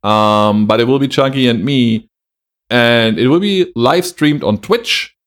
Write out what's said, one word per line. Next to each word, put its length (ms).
Um, 640
but 140
it 60
will 120
be 100
Chucky 400
and 160
me, 460
and 500
it 100
will 120
be 340
live 300
streamed 400
on 140
Twitch. 560